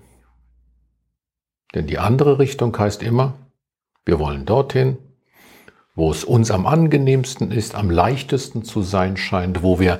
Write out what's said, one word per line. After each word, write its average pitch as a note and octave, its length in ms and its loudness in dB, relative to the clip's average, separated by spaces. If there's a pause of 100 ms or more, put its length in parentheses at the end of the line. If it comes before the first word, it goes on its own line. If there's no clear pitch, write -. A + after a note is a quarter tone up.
(1700)
Denn D#2+ 140 -4
die D2 100 -6
andere C#3 420 2
Richtung B2 380 -2
heißt G#2 260 0
immer, C3 300 0 (720)
wir E2+ 140 2
wollen C#2+ 260 -6
dorthin, C3 520 0 (1000)
wo D#2+ 160 0
es - 120 -6
uns A2+ 280 2
am F#2 140 0
angenehmsten C3+ 840 2
ist, A2+ 240 -4
am G2+ 140 -2
leichtesten A2+ 720 -2
zu - 180 -6
sein F#2+ 360 -2
scheint, F2+ 460 -2
wo F2+ 160 4
wir F2+ 200 2